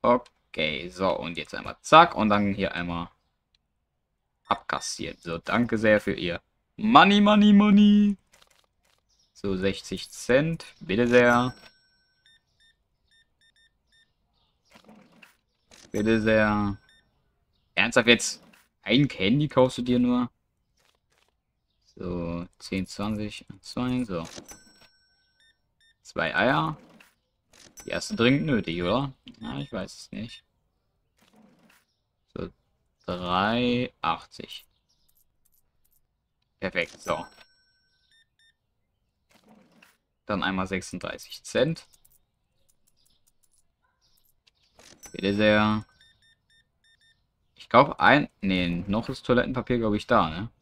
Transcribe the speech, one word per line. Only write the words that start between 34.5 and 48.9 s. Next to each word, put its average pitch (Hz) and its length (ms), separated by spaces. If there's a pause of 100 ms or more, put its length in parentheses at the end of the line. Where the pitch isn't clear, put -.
Perfekt, 90 420
so. 80 240 (3000)
Dann 101 160
einmal 92 240
sechsunddreißig - 760
Cent. 151 440 (3250)
Bitte 98 220
sehr. 107 520 (1700)
Ich - 140
glaub, 135 300
ein, 127 300 (120)
nee, 90 460
noch 107 220